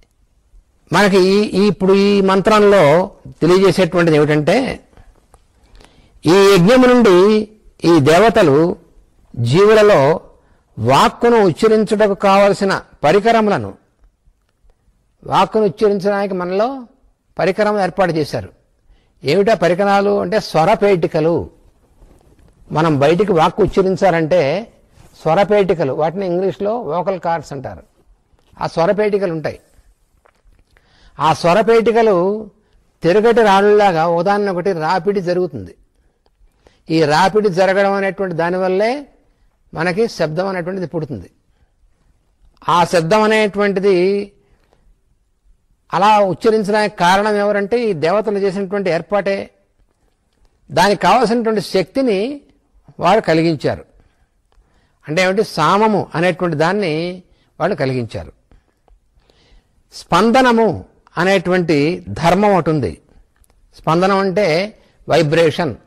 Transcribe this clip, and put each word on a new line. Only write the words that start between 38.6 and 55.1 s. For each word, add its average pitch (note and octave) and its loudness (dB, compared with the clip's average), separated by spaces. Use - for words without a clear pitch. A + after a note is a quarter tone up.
మనకి F3 -4
శబ్దం E3+ -6
అనేటువంటిది F#3 -8
పుడుతుంది. C#3 -10
ఆ D#3+ -2
శబ్దం F3 0
అనేటువంటిది G3+ 0
అలా G#3 2
ఉచ్చరించడానికి G#3 -2
కారణం G3+ 0
ఎవరంటే G3+ -2
ఈ G3 -2
దేవతలు G3+ -2
చేసినటువంటి G3 -4
ఏర్పాటే. G3 -4
దానికి F3+ 0
కావలసినటువంటి A3 0
శక్తిని C4+ -4
వారు G3 2
కలిగించారు. D#3+ -2
అంటే D#3 -4